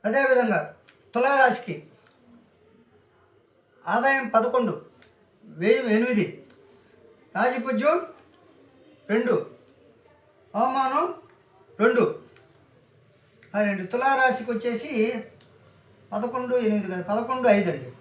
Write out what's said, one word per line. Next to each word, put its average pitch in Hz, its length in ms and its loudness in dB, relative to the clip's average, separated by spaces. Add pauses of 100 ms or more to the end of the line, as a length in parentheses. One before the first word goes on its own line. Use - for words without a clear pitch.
అదేవిధంగా 247 540 2 (560)
తులారాశికి 247 640 2 (2000)
ఆదాయం 254 420 0
పదకొండు, 226 460 0 (840)
వ్యయం 240 360 2
ఎనిమిది, 226 300 2 (1080)
రాజపూజ్యం 254 640 0 (1120)
రెండు, 220 260 0 (1160)
అవమానం 269 520 0 (720)
రెండు. 233 260 4 (1500)
అదేంటి, 202 320 0
తులారాశికి 254 640 0
వచ్చేసి 233 400 -4 (1200)
పదకొండు 247 420 -4 (140)
ఎనిమిది 208 240 0
కాదు, 180 120 -6
పదకొండు 240 440 -2
ఐదు 202 240 4
అండి. - 180 -8 (120)